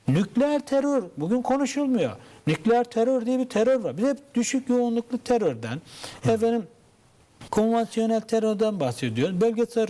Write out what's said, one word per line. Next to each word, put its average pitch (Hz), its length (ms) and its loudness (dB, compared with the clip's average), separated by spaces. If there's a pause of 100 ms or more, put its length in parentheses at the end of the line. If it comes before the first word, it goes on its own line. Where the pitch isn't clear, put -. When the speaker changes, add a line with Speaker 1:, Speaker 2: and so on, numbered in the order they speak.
Speaker 1:
nükleer 240 580 0
terör 277 360 0 (140)
bugün 190 260 -2
konuşulmuyor. 262 720 0 (340)
Nükleer 226 380 2
terör 240 420 0
diye 254 120 0
bir 254 100 -2
terör 240 320 2
var. 151 180 -6
Biz 208 60 0
hep 277 300 -4
düşük 254 340 -2
yoğunluklu 240 500 0
terörden, 143 640 -2 (420)
Speaker 2:
Hı. 247 100 2
Speaker 1:
efendim, 226 340 0 (840)
konvansiyonel 226 720 0
terörden 214 600 0
bahsediyoruz. 131 600 -2
Bölgesel 226 500 0